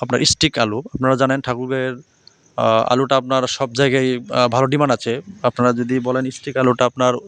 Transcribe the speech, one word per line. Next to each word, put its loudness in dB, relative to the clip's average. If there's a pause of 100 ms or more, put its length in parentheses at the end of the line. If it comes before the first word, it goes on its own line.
আপনার 0
স্টিক 0
আলু। 0
আপনারা -2
জানেন 0
ঠাকুরগাঁয়ের, -4 (640)
আহ, 2
আলুটা 2
আপনার 0
সব -4
জায়গায়, 2
আহ, 0
ভালো 2
ডিমান্ড 2
আছে। -4 (200)
আপনারা 2
যদি -2
বলেন -2
স্টিক -10
আলুটা 2
আপনার 0 (140)